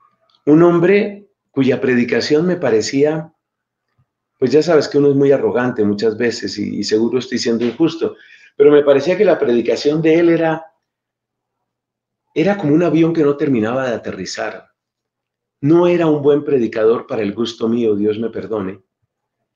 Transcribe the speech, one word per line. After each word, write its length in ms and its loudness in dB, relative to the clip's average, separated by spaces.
un 160 6
hombre 640 2
cuya 320 0
predicación 640 0
me 120 -2
parecía, 760 -2
pues 140 -2
ya 100 4
sabes 260 2
que 120 0
uno 100 4
es 60 2
muy 160 4
arrogante 520 0
muchas 340 -2
veces 420 -4
y, 180 -6
y 60 -6
seguro 340 0
estoy 220 -6
siendo 260 -2
injusto, 500 -2
pero 160 4
me 120 6
parecía 340 2
que 80 2
la 140 2
predicación 640 0
de 160 4
él 100 4
era, 360 -2
era 220 0
como 180 0
un 80 2
avión 280 2
que 120 0
no 140 2
terminaba 520 -2
de 60 -2
aterrizar. 760 -10
No 260 4
era 180 2
un 160 0
buen 220 2
predicador 640 0
para 160 -6
el 100 -4
gusto 340 -6
mío, 280 0
Dios 240 -2
me 100 -6
perdone. 540 -8